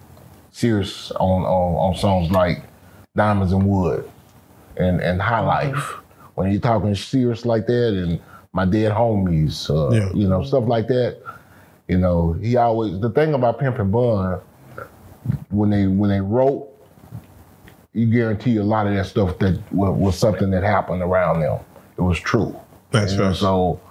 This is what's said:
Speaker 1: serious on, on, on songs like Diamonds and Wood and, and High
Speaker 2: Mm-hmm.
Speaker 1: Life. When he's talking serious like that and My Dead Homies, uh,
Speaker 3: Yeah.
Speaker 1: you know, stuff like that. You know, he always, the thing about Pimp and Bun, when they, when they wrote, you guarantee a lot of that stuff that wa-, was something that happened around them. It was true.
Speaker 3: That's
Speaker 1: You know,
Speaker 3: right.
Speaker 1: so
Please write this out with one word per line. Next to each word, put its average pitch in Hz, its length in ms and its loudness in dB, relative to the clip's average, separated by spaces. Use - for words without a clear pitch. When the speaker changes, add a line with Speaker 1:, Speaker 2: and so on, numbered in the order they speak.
Speaker 1:
serious 104 600 -2
on, 92 320 0
on, 180 320 0
on 90 200 0
songs 90 340 0
like 90 320 0
Diamonds 98 360 2
and 95 160 4
Wood 92 400 0
and, 90 240 0
and 90 220 -2
High 117 180 0
Speaker 2:
Mm-hmm. 95 60 -2
Speaker 1:
Life. - 200 -8
When 95 160 -2
he's 101 100 0
talking 107 360 0
serious 120 500 -2
like 117 220 0
that 120 260 2
and 85 260 -2
My 92 120 0
Dead 107 280 2
Homies, 95 800 0
uh, 78 240 0
Speaker 3:
Yeah. 98 180 0
Speaker 1:
you 98 160 0
know, 92 140 0
stuff 131 240 0
like 113 220 0
that. 123 300 0
You 90 120 0
know, 85 340 2
he 107 240 -2
always, 113 420 0
the 113 120 -2
thing 151 240 2
about 123 260 0
Pimp 131 180 -2
and 95 140 0
Bun, 101 480 0
when 104 200 0
they, 101 160 2
when 98 240 2
they 98 100 0
wrote, 123 480 0
you 113 140 0
guarantee 113 500 0
a 104 80 0
lot 107 240 0
of 101 60 0
that 98 120 -2
stuff 90 320 0
that 92 220 0
wa-, 95 200 0
was 92 260 0
something 98 320 2
that 92 140 0
happened 92 380 0
around 87 380 0
them. - 200 -2
It - 40 -4
was 87 180 0
true. - 400 -2
Speaker 3:
That's 104 220 2
Speaker 1:
You 101 60 -2
know, 104 100 2
Speaker 3:
right. 87 80 0
Speaker 1:
so 92 440 0